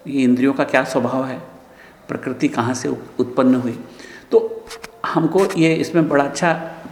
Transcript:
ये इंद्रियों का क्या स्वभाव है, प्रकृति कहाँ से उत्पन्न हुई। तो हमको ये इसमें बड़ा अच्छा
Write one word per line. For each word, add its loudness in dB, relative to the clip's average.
ये -2
इंद्रियों 4
का 0
क्या 2
स्वभाव -2
है, -8
प्रकृति -4
कहाँ -2
से -6
उत्पन्न 2
हुई। -4
तो 0
हमको 2
ये 4
इसमें 2
बड़ा 4
अच्छा 0